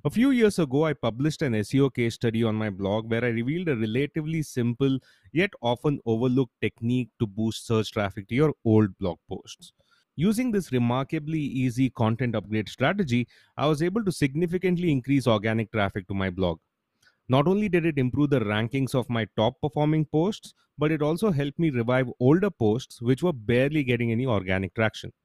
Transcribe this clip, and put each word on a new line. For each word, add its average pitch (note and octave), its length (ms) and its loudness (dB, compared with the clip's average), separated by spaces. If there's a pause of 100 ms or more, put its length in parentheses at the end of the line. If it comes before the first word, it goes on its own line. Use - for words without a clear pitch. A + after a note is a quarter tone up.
A D3 60 0
few B3 200 4
years A3 300 4
ago, C#3+ 240 2
I D#3 80 0
published C#3 500 -2
an C3 140 0
S G#2+ 180 -2
E C3+ 60 4
O C#3 100 4
case A#2 240 -2
study A2+ 300 0
on A2 100 0
my G#2+ 160 -2
blog G2 400 -4
where A2+ 140 -2
I B2 60 0
revealed C3+ 360 -4
a C#3+ 100 -2
relatively C#3 680 -4
simple B2+ 580 0 (320)
yet F#3+ 180 0 (100)
often B2 460 -2
overlooked B2 540 0
technique A#2 480 -2 (100)
to A#2 80 0
boost G#2+ 400 -4
search A2 240 0
traffic G2+ 380 -6
to A#2 80 -4
your D3 180 2 (100)
old G#2+ 340 4
blog F2 200 -4 (100)
posts. - 440 -14 (420)
Using A3 380 0
this G3+ 180 -2
remarkably C3+ 680 0
easy B2+ 500 0
content A2+ 460 0
upgrade G#2 320 -4
strategy, C3 580 0 (300)
I C3 100 -2
was D3+ 160 0
able G3+ 220 0
to F#3 80 0
significantly E3+ 800 0
increase C3+ 340 0
organic A2 460 0
traffic G2+ 340 -2
to G2 80 -8
my F#2+ 160 -2
blog. F2 300 -2 (680)
Not C#3 180 4
only G3+ 220 2
did E3 180 2
it D3+ 120 0
improve C3+ 320 0
the C3+ 100 2
rankings A2+ 540 -2
of B2 140 -2
my A2+ 180 -2 (100)
top A#2 260 2
performing D3+ 420 0
posts, E3+ 480 -2 (240)
but D3+ 140 0
it D#3 120 -2
also E3+ 280 0
helped C#3+ 280 -2
me E3 120 2
revive B2 480 0
older F3 320 4
posts A2+ 500 -2
which B2+ 220 0
were F3 100 0
barely B2+ 520 0
getting A#2+ 260 0
any A#2 160 0
organic F#2+ 480 -2
traction. A2 380 -4 (120)